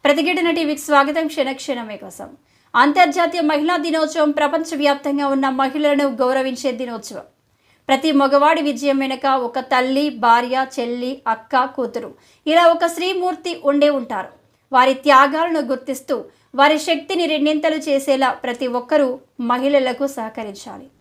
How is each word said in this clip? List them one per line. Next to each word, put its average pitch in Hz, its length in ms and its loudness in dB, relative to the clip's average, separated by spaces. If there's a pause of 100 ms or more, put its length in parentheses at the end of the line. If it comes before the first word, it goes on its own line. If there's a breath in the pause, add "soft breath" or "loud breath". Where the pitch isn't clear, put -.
ప్రతిఘటన 330 420 2
టీవీకి 302 300 -2
స్వాగతం. 294 460 0
క్షణ 285 260 -4
క్షణం 247 340 -8
మీకోసం. 196 420 -16 (480)
అంతర్జాతీయ 330 640 4
మహిళా 302 360 0
దినోత్సవం 311 540 0
ప్రపంచవ్యాప్తంగా 285 960 -2
ఉన్న 277 220 0
మహిళలను 277 600 0
గౌరవించే 262 640 -2
దినోత్సవం. 233 500 -10 (680)
ప్రతి 269 240 2
మగవాడి 285 500 4
విజయం 277 360 -2
వెనుక 262 280 -4
ఒక 262 320 -2
తల్లి, 262 520 0
భార్య, 247 560 2 (140)
చెల్లి, 247 460 -6
అక్క, 247 380 -2
కూతురు, 240 500 -8 (320 soft breath)
ఇలా 330 200 4
ఒక 339 200 4
స్త్రీమూర్తి 359 760 -4
ఉండే 285 260 4
ఉంటారు. 240 380 -6 (440)
వారి 262 220 4
త్యాగాలను 285 680 4
గుర్తిస్తూ 254 640 -6 (300 soft breath)
వారి 294 240 4
శక్తిని 330 480 -2
రెండింతలు 302 500 0
చేసేలా 277 540 0
ప్రతి 240 360 -6
ఒక్కరూ 254 520 0 (220)
మహిళలకు 254 680 0
సహకరించాలి. 220 800 -12 (140)